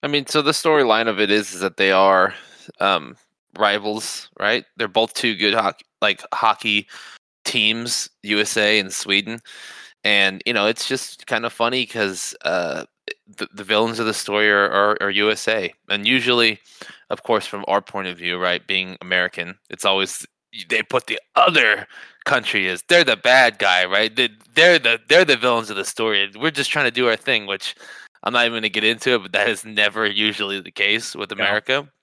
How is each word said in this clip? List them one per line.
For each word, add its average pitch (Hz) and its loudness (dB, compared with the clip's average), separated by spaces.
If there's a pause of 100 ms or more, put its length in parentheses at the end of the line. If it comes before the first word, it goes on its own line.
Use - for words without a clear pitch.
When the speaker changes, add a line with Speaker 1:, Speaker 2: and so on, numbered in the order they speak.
Speaker 1:
I 143 -2
mean, 143 -2
so 151 0
the 143 0
storyline 131 2
of 104 -2
it 101 2
is, 104 0
is 90 -10
that 95 -4
they 95 4
are, 95 4 (460)
um, 82 -2 (400)
rivals, 104 -2 (120)
right? 110 -2 (120)
They're 113 -4
both 113 0
two 113 -2
good 104 2
hockey, 98 -2 (160)
like, 101 0 (100)
hockey 104 0 (560)
teams, 117 -2 (140)
U 104 0
S - -2
A 107 2
and 95 -6
Sweden. 104 -2 (640)
And, 98 2
you 120 -2
know, 104 2
it's 113 -2
just - -8
kind 117 -2
of 113 -6
funny 123 -2
'cause, 98 -4 (100)
uh, 82 -2 (440)
the, 101 -12
the 104 -14
villains 110 0
of 113 0
the 110 -2
story 104 0
are, 101 4
are, 104 2
are 98 -4
U 104 0
S - -4
A. 107 -2 (160)
And 101 -4
usually, 117 2 (500)
of - -6
course, 107 -2
from 101 -10
our 101 0
point 95 -10
of 87 -12
view, 87 -4
right, 90 -2
being 92 -4
American, 90 -4 (140)
it's - -12
always, 95 -2 (420)
they 110 -2
put - -4
the 110 -6 (160)
other 147 4 (380)
country 110 0
as, 90 -4
they're 175 6
the 123 2
bad 123 4
guy, 92 2
right? 107 0
They, 123 2 (260)
they're 165 6
the, 117 2 (100)
they're 175 8
the 143 4
villains 117 0
of 104 -8
the 95 -4
story. 104 -2
We're 131 -2
just 139 -4
trying 147 0
to 117 2
do 123 0
our 117 4
thing, 110 -2
which 98 -6 (480)
I'm 110 -2
not 120 2
even 117 -4
gonna 110 -2
get 104 -2
into 117 2
it, 107 -2
but 92 -16
that 101 0
is 110 -6
never 107 -2
usually 101 -2
the 85 -18
case 104 -2
with 101 -8
Speaker 2:
No. 101 -8
Speaker 1:
America. 107 -2 (140)